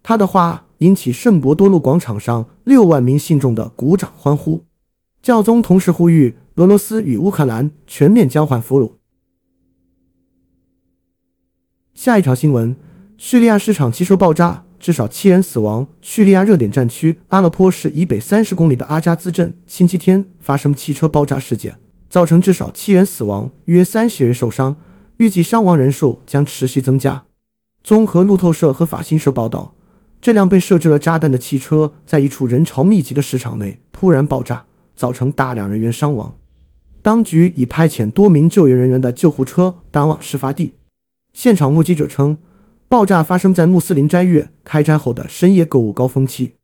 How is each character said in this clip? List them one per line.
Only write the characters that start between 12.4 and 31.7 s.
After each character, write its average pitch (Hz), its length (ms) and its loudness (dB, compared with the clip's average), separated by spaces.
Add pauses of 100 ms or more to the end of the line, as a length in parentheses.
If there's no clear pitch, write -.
闻， 120 240 -2 (420)
叙 - 220 0
利 233 60 4
亚 214 120 4
市 202 160 -2
场 131 180 0
汽 - 120 -4
车 185 140 2
爆 180 160 2
炸， 170 320 -2 (140)
至 - 120 -4
少 117 160 -2
七 - 220 0
人 180 120 4
死 - 180 -6
亡。 110 280 -2 (140)
叙 - 240 0
利 196 60 6
亚 185 120 4
热 202 140 4
点 110 140 0
战 120 180 0
区 160 380 -2
阿 190 120 0
勒 175 100 2
颇 185 200 2
市 170 220 -4
以 160 120 -4
北 120 160 -4
三 214 240 0
十 202 120 -4
公 165 120 2
里 131 80 2
的 120 120 -10
阿 156 120 -4
扎 170 160 0
兹 175 160 -10
镇 170 240 -4 (120)
星 175 200 0
期 180 100 -2
天 190 280 0 (140)
发 139 180 -4
生 143 160 -2
汽 143 180 -8
车 156 160 -2
爆 147 180 0
炸 139 140 -4
事 127 160 -8
件， - 220 -14 (320)
造 175 160 2
成 165 160 2
至 190 100 2
少 - 200 -2
七 - 200 -6
人 190 140 4
死 - 180 -10
亡， 104 260 -6 (160)
约 175 200 4
三 226 240 -2
十 143 160 -2
人 120 80 0
受 120 180 -4
伤， 135 240 -4 (420)
预 233 120 2
计 180 120 -2
伤 226 220 0
亡 180 140 4
人 135 120 2
数 131 360 -2
将 143 200 -2
持 131 220 -6
续 127 140 -4
增 131 180 0
加。 135 240 -4 (580)
综 220 240 2
合 175 180 0
路 202 120 2
透 180 160 0
社 156 220 0
和 170 120 -2
法 - 160 -10
新 156 160 -4
社 151 140 0
报 117 160 -4
道， - 280 -10 (440)
这 240 140 2
辆 196 160 4
被 190 100 4
设 180 180 0
置 160 120 0
了 147 100 2
炸 165 180 -2
弹 156 140 0
的 127 60 0
汽 135 200 -6
车 151 360 -2 (120)